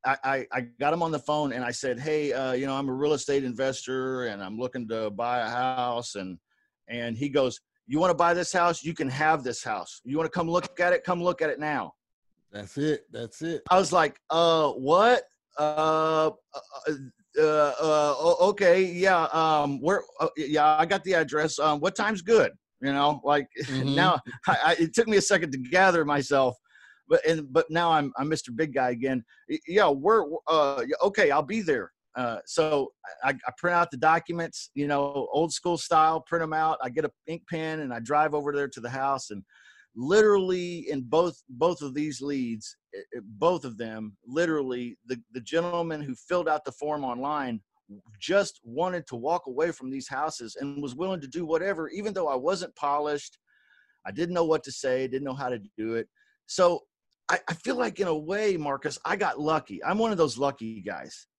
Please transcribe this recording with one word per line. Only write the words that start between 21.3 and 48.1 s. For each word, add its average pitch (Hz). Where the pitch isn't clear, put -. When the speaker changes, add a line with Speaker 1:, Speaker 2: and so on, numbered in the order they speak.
Speaker 1:
Um, 147
what 190
time's 208
good?" 185
You 135
know, 143
like, 143
<laughs> -
Speaker 2:
Mm-hmm. 131
Speaker 1:
now 170
I, 170
I, 160
it 165
took 226
me 208
a 185
second 170
to 135
gather 170
myself, 135
but, 160
and, 156
but 165
now 170
I'm, 147
I'm 143
Mister 156
Big 147
Guy 127
again. 123
Y-, 147
yeah, 185
we're, 170
uh, 139
yeah, 147
okay, 196
I'll 151
be 196
there. 151
Uh, 120
so 151
I, 135
I 127
print 175
out 170
the -
documents, 165
you 143
know, 143
old 156
school 175
style, 160
print 170
'em 156
out. 156
I 127
get 123
a 143
ink 165
pen 160
and 131
I 117
drive 147
over 147
there 143
to 127
the 117
house, 135
and 101
literally 180
in 139
both, 160
both 156
of 143
these 147
leads, 127
eh, 98
eh, -
both 135
of 117
them, 110
literally 131
the, 123
the 123
gentleman 165
who 135
filled 175
out 151
the 135
form 147
online 131